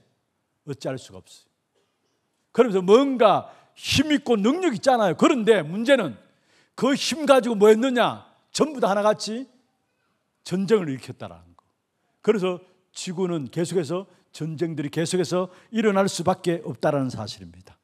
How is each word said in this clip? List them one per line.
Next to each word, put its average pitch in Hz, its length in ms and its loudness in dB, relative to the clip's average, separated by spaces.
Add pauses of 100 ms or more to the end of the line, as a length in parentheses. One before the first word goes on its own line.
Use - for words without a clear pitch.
(680)
어찌할 135 300 -10
수가 95 200 -20
없어요. - 280 -20 (1040)
그러면서 202 300 2
뭔가 214 680 4 (260)
힘 - 360 0
있고 240 240 0
능력 269 400 0
있잖아요. 214 400 2
그런데 226 460 2
문제는 190 540 0 (600)
그 269 180 2
힘 294 320 -4
가지고 240 300 4
뭐 202 140 6
했느냐? 220 540 2 (280)
전부 277 260 -2
다 233 100 0
하나같이 208 600 -2 (960)
전쟁을 190 440 0
일으켰다라는 107 540 -12 (140)
거. - 80 -20 (580)
그래서 185 380 0 (320)
지구는 170 580 -6
계속해서 170 560 -4 (240)
전쟁들이 156 600 -6
계속해서 180 580 -2 (240)
일어날 202 360 2
수밖에 175 560 -2
없다라는 143 460 -2
사실입니다. 95 720 -14